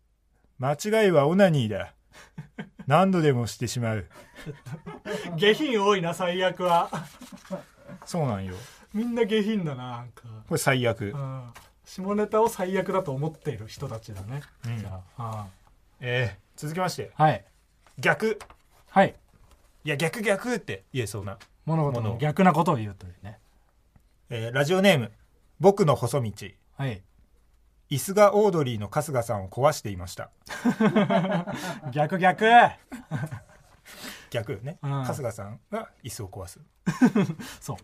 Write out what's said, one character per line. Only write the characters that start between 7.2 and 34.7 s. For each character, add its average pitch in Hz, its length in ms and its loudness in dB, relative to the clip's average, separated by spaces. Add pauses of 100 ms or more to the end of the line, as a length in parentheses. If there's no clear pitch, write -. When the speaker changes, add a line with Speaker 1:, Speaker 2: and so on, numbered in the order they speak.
Speaker 1:
そ 170 180 -2
う 135 40 0
な 104 100 -2
ん 95 80 -6
よ。 92 100 -8 (380)
Speaker 2:
み 214 100 -2
ん 240 100 -4
な 233 120 2
下 214 180 2
品 208 200 -2
だ 147 120 -4
な、 127 160 -10
な 120 100 -10
ん 123 80 -16
か。 - 140 -20 (240)
Speaker 1:
こ 170 80 -2
れ - 20 0
最 131 300 2
悪。 110 240 -2
Speaker 2:
う 147 60 -10
ん。 131 260 -10 (420)
下 190 300 -6
ネ 208 120 0
タ 214 140 4
を 226 80 4
最 190 280 -2
悪 185 140 -2
だ 190 120 0
と 147 80 -6
思 143 160 -4
っ 160 40 -4
て - 200 -8
い 113 60 -10
る 110 100 -12
人 - 200 -10
た 110 120 -10
ち 107 140 -14
だ 98 80 -12
ね。 127 200 -10 (240)
Speaker 1:
う 117 60 -6
ん。 117 80 -6
Speaker 2:
じ 101 60 -8
ゃ 98 40 -10
あ、 95 60 -10
あ 92 60 -12 (160)
あ。 110 300 -10 (520)
Speaker 1:
え 123 380 -4 (180)
ー、 - 40 -20
続 156 140 -8
き 175 60 -4
ま 185 100 0
し 262 60 -6
て。 104 180 -10
Speaker 2:
は 156 180 4
い。 - 140 -6 (540)
Speaker 1:
逆。 208 400 0 (500)
Speaker 2:
は 196 140 4
い。 - 120 0 (680)
Speaker 1:
い 147 60 -4
や、 151 60 0
逆 160 260 -2
逆 214 340 0
っ 196 40 -4
て - 320 -10
言 123 120 -2
え 104 40 -4
そ 104 140 -8
う 95 40 -10
な。 101 120 -10 (280)
Speaker 2:
物 160 200 0
事 120 160 0
の 104 180 -2
逆 147 240 2
な 147 100 8
こ 160 100 2
と 165 100 2
を - 40 2
言 107 140 -6
う 92 40 -16
と - 100 -18
い 92 40 -16
う 87 140 -20
ね。 98 140 -16 (920)
Speaker 1:
え 117 200 -6
ー、 - 20 -6
ラ 139 140 0
ジ 165 80 0
オ 185 80 2
ネ 196 120 8
ー 147 60 4
ム、 107 120 -4 (480)
僕 196 260 6
の 143 100 6
細 127 260 -2
道。 110 100 -6 (460)
Speaker 2:
は 139 100 -4
い。 101 160 -8 (840)
Speaker 1:
椅 143 80 -2
子 190 160 -6
が 208 220 8
オ 214 120 6
ー 196 40 4
ド 165 120 2
リ 123 120 -2
ー 107 40 -4
の 104 80 -6
春 147 240 -4
日 127 120 0
さ 117 120 -4
ん 98 100 -4
を 90 40 -14
壊 139 240 4
し - 80 -8
て 110 80 -8
い 95 80 -8
ま 90 80 -10
し - 100 -14
た。 - 140 -12 (760)
Speaker 2:
<laughs> 175 840 -2
逆 151 280 0
逆。 185 260 4 (1800)
Speaker 1:
逆 117 240 -6
よ 98 60 -8
ね。 139 240 -12